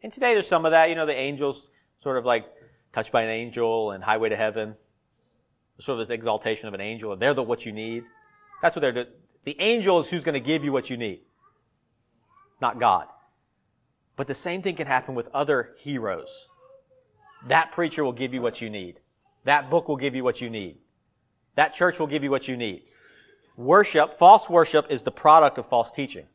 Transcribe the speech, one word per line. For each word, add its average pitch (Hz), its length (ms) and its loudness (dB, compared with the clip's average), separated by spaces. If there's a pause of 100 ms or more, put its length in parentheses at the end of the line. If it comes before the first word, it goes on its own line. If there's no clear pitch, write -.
And 220 100 -14
today 247 220 2
there's 196 100 0
some 165 180 2
of 160 100 4
that, 160 160 6
you 165 60 -2
know, 160 120 -2
the 143 80 -2
angels 139 540 -4 (280)
sort 131 220 -4
of, 117 60 -6
like, 120 200 0 (480)
touched - 180 -6
by 117 120 2
an 113 80 -4
angel 113 580 -2
and 95 140 -10
highway 110 260 0
to 107 60 0
heaven. 110 400 -4 (1040)
Sort 127 200 -6
of 110 80 -6
this 120 60 -6
exaltation 113 540 -4
of 98 80 -10
an 95 60 -10
angel, 107 320 -10
and 92 60 -12
they're 135 140 2
the, 131 80 -2
what 117 240 -4
you 117 60 -10
need. 113 320 -10 (580)
That's 170 140 0
what 165 60 -4
they're 135 100 2
doing. 120 160 -6 (360)
The 143 160 -12
angel 196 420 2
is - 100 -8
who's 170 120 -6
gonna 147 160 -2
give 143 240 -2
you 143 80 -4
what 131 200 -4
you 123 60 -8
need, 107 240 -8 (1400)
not 117 180 -2
God. 98 280 2 (1080)
But 135 120 -6
the 135 80 -6
same 180 260 -8
thing 175 140 -4
can 160 100 -8
happen 131 300 -2
with 117 180 -6
other 139 460 0
heroes. 110 680 -8 (1000)
That 160 240 2
preacher 160 320 -4
will 127 80 -2
give 123 220 -8
you 127 80 -6
what 117 180 -4
you 113 120 -10
need. 92 300 -14 (420)
That 139 260 2
book 165 180 0
will 147 100 -2
give 127 180 -4
you 131 80 -4
what 123 180 0
you 120 80 -8
need. 98 300 -10 (760)
That 151 220 0
church 180 240 0
will 156 80 -2
give 139 160 -4
you 139 80 -2
what 131 160 -2
you 131 100 -6
need. 107 280 -8 (680)
Worship, 160 600 4
false 190 340 8
worship, 165 400 4
is 131 140 -4
the - 80 -4
product 156 480 6
of 117 80 -12
false 117 240 0
teaching. 120 440 -10